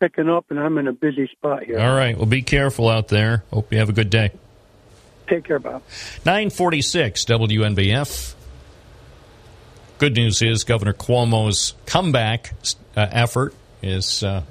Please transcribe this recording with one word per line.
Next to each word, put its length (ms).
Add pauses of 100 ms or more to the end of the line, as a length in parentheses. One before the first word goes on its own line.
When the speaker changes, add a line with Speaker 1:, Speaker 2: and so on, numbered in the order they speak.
Speaker 1:
picking 280
up 220
and 80
I'm 200
in 100
a 40
busy 360
spot 360
here. 140
Speaker 2:
All 160
right. 220
Well, 100
be 160
careful 460
out 200
there. 440
Hope 200
you 60
have 100
a 40
good 180
day. 220 (960)
Speaker 1:
Take 160
care, 140
Bob. 240 (420)
Speaker 2:
Nine 260
forty-six 760
W 380
N 100
B 180
F. 420 (1600)
Good 160
news 280
is 220
Governor 280
Cuomo's 840 (120)
comeback, 680 (420)
uh, 140
effort 420 (300)
is, 400
uh, 280